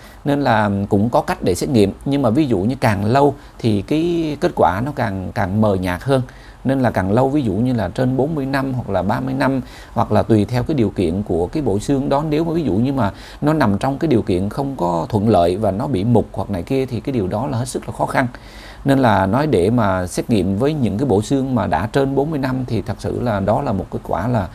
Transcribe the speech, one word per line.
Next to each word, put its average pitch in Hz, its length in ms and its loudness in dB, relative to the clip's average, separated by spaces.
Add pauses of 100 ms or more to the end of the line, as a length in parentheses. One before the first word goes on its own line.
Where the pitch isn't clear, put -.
(260)
nên 143 160 0
là 110 280 2 (200)
cũng 107 200 2
có 143 120 2
cách 180 200 -4
để 95 140 0
xét - 140 -4
nghiệm, 104 220 4 (140)
nhưng 143 160 0
mà 127 80 2
ví 147 160 2
dụ 117 140 2
như 220 220 0
càng 101 240 2
lâu 139 300 4 (240)
thì 104 280 0
cái 160 540 0
kết 175 140 0
quả 90 300 2
nó 147 100 -4
càng, 98 400 -4
càng 101 260 0
mờ 104 140 4
nhạt 90 280 -2
hơn. 135 180 2 (420)
Nên 135 160 0
là 120 120 2
càng 95 200 0
lâu, 127 180 2
ví 147 120 0
dụ 113 120 0
như 247 200 0
là 101 160 -2
trên 131 280 -2
bốn 147 180 0
mươi 139 100 -4
năm 135 280 -2
hoặc 120 160 -6
là 95 120 0
ba 104 180 0
mươi 135 140 -4
năm, 135 280 0 (320)
hoặc 117 180 -2
là - 120 4
tùy 104 220 4
theo 123 180 -2
cái 160 120 -2
điều 110 140 2
kiện 92 340 -2
của 87 240 -2
cái 156 160 -4
bộ 104 160 0
xương 139 300 0
đó, 139 200 2
nếu 151 140 0
mà 165 100 -2
ví 170 100 0
dụ 113 100 0
như 123 200 2
mà 110 180 0 (300)
nó 147 120 2
nằm 117 240 2
trong 135 220 -2
cái 170 80 0
điều 120 140 4
kiện 95 280 0
không 139 280 -4
có 147 320 -2
thuận 107 200 2
lợi 90 280 4
và 107 140 0
nó 107 160 -2
bị 104 160 0
mục 110 280 4
hoặc - 180 -6
này 90 140 -4
kia 135 220 -2
thì 127 140 -6
cái 135 140 -6
điều 104 140 0
đó 104 200 -4
là 131 100 -4
hết 123 80 -2
sức - 200 -8
là - 60 -8
khó 147 140 -4
khăn. 135 220 -2 (580)
Nên 139 140 4
là 104 260 6
nói 123 220 2
để 98 220 4
mà 98 380 2
xét - 220 -6
nghiệm 98 280 2
với 139 160 0
những 113 240 0
cái 135 80 0
bộ 107 160 4
xương 131 340 0
mà 107 120 0
đã 87 260 0
trên 139 220 0
bốn 139 140 2
mươi 156 100 -2
năm 131 280 -2
thì 117 140 -2
thật 104 160 -6
sự 98 240 -4
là 113 180 0
đó 104 220 0
là 139 100 -2
một 98 200 -2
cái 117 120 -6
quả 87 240 -2
là 117 280 0